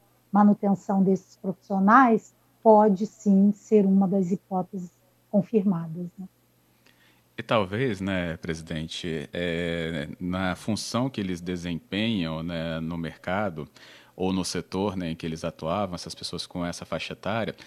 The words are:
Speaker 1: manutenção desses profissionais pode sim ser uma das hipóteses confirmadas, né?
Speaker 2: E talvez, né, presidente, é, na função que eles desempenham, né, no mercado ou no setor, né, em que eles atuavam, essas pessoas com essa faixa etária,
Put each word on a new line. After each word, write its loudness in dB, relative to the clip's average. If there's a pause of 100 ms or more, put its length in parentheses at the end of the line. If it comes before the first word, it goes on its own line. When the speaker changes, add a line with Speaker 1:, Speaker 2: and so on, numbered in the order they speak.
(320)
Speaker 1:
manutenção 4
desses 2
profissionais 4 (300)
pode 6
sim 4
ser 2
uma 4
das 0
hipóteses -6 (400)
confirmadas, 0 (100)
né? -16 (1080)
Speaker 2:
E -10
talvez, 0
né, -2
presidente, -8
é, -4 (100)
na -4
função -4
que -8
eles -6
desempenham, -4
né, -6
no -6
mercado -6 (480)
ou -2
no -2
setor, -4
né, -6
em -4
que -14
eles -8
atuavam, -4
essas -12
pessoas -10
com -8
essa -8
faixa -8
etária, -6 (120)